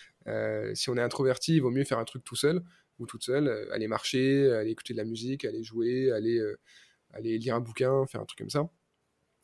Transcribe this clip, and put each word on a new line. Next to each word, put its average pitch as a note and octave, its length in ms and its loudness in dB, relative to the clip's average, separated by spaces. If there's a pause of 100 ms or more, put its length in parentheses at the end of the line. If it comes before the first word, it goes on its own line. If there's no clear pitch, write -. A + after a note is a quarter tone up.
(260)
Euh, A2 480 -2
si - 160 -2
on B2 60 0
est A#2+ 60 2
introverti, C3 540 2
il D3+ 40 8
vaut B2+ 100 2
mieux C3+ 140 2
faire A#2+ 140 -2
un A2+ 60 -2
truc - 200 -14
tout - 120 -10
seul E3+ 260 2 (360)
ou A#2+ 80 -10
toute - 180 -12
seule, C#3 240 2
euh, G#2+ 240 -4
aller G#2+ 160 -2
marcher, C3 640 4
aller A2 180 0
écouter - 220 -8
de A2+ 60 -4
la G#2+ 60 -2
musique, A#2 420 -6
aller A2 160 -6
jouer, A#2+ 500 0
aller, A2+ 240 0
euh, G#2+ 220 -2 (560)
aller A2+ 240 -2
lire A#2 160 -2
un A#2+ 60 2
bouquin, B2+ 460 0
faire A2+ 140 -10
un G#2+ 60 -8
truc - 120 -18
comme G#2+ 120 -10
ça. D3+ 180 -2 (760)